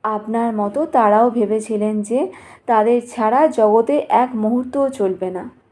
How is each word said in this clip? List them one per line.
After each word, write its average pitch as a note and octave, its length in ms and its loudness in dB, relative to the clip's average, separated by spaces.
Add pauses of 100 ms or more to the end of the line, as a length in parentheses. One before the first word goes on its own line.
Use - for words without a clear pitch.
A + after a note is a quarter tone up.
আপনার A3 520 -4
মতো G#3 300 -2
তারাও A3+ 440 4
ভেবেছিলেন G#3+ 720 -2
যে A#3+ 300 -4 (340)
তাদের A#3 360 2 (100)
ছাড়া B3 360 2
জগতে A3+ 640 2
এক B3+ 240 2
মুহূর্তও B3 560 -2
চলবে F#3 420 -4
না। F#3 180 -10 (220)